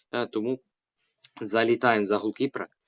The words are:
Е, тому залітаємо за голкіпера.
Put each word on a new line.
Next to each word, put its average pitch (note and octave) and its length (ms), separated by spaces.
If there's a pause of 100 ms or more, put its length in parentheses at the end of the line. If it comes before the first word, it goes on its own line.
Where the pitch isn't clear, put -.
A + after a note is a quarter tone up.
(120)
Е, A#2+ 140
тому A#2+ 340 (800)
залітаємо A2+ 640
за G2+ 140
голкіпера. G#2 500 (200)